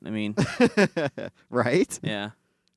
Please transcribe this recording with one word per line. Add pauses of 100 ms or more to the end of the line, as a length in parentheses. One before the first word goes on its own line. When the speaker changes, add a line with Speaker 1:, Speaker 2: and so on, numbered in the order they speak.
Speaker 1:
I
mean (580)
Speaker 2:
<laughs>
Right?
Speaker 1:
Yeah. (460)